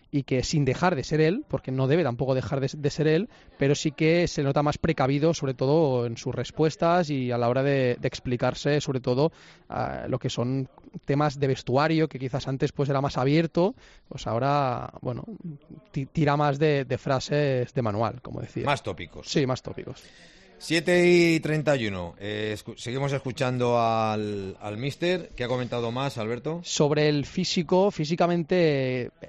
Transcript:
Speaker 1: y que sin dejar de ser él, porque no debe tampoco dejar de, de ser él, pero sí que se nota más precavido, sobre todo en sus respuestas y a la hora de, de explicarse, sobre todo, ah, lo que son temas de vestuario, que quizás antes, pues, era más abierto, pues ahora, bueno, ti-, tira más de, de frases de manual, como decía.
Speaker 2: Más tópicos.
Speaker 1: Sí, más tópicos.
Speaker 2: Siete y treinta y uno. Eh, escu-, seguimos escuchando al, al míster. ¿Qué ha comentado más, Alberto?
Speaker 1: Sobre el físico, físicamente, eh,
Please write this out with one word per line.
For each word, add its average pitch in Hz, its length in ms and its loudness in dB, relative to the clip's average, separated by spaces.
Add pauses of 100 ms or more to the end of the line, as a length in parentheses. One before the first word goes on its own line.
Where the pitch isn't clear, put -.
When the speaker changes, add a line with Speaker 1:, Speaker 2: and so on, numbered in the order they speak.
(140)
Speaker 1:
y 143 100 0
que 127 200 0
sin 147 220 2
dejar 170 320 2
de 127 80 -4
ser 156 160 2
él, 185 260 2
porque - 240 -6
no 131 160 0
debe 165 160 4
tampoco 131 320 0
dejar 131 240 -2
de, 131 180 -2
de 147 120 -2
ser 151 180 0
él, 160 220 2 (280)
pero 139 180 4
sí 151 180 -2
que 165 340 2
se - 160 -4
nota 139 180 2
más 147 160 2
precavido, 143 560 2
sobre 135 200 -2
todo 131 520 2
en 117 120 -6
sus 123 180 -6
respuestas 160 760 0
y 131 220 -2
a 120 60 0
la 120 100 2
hora 127 160 2
de, 135 340 2
de - 120 -2
explicarse, 127 720 0
sobre 131 180 -2
todo, 127 320 2 (380)
ah, 123 400 -6
lo 127 100 -2
que 123 100 -4
son 131 380 -2 (380)
temas 143 340 0
de 139 80 2
vestuario, 147 640 2
que 135 100 -12
quizás 131 300 -6
antes, 139 240 -2
pues, 143 160 -2
era 139 100 0
más 139 180 -2
abierto, 160 560 2 (360)
pues - 180 -12
ahora, 127 720 0
bueno, - 240 -6 (720)
ti-, 135 140 -4
tira 143 280 2
más 147 240 2
de, 147 240 2
de 127 140 -4
frases 135 760 0
de 131 80 -2
manual, 113 400 -2
como 117 200 -10
decía. - 240 -6
Speaker 2:
Más 143 180 0
tópicos. - 460 -10
Speaker 1:
Sí, 143 180 2
más 127 140 -4
tópicos. - 420 -12 (600)
Speaker 2:
Siete 175 460 4
y 170 300 6
treinta 151 360 2
y 117 120 0
uno. 90 320 -6
Eh, 107 360 -4
escu-, 113 220 -12
seguimos 135 360 -4
escuchando 127 640 0
al, 107 840 0
al 104 160 -8
míster. 170 580 -4
¿Qué 123 80 -6
ha 120 40 -4
comentado 120 440 -2
más, 131 280 -4
Alberto? 120 440 -6
Speaker 1:
Sobre 151 460 2
el 147 160 0
físico, 185 640 0
físicamente, 160 1160 0
eh, - 40 -10 (200)